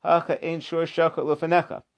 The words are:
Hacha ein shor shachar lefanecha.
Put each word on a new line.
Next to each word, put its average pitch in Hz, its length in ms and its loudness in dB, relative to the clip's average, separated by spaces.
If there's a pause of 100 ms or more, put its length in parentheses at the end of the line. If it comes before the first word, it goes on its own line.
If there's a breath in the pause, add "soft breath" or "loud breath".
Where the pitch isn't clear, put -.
Hacha 165 400 2
ein 165 160 -4
shor 165 240 -4
shachar 165 360 0
lefanecha. 160 640 0 (140)